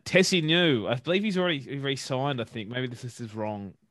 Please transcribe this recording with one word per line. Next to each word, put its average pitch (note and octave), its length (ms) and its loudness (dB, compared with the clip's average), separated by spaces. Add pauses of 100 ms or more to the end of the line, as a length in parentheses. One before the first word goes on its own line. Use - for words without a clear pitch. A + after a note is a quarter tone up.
Tessie F#3 360 4
New, D#3 460 4
I A2 80 2
believe E3+ 280 0
he's G3+ 140 0
already D3+ 400 -2
re-signed, C3+ 640 -2
I A2 40 -4
think. A2 240 -10
Maybe B2+ 180 -4
this A#2 160 -10
list B2 180 -10
is G#2+ 140 -10
wrong. G#2 400 -6 (160)